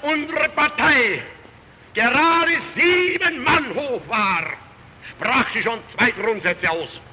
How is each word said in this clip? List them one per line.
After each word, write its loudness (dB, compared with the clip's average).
unsere -2
Partei 2
gerade 2
sieben 2
Mann 0
hoch -2
war, 0
sprach 0
sie -2
schon 0
zwei 4
Grundsätze 0
aus. -4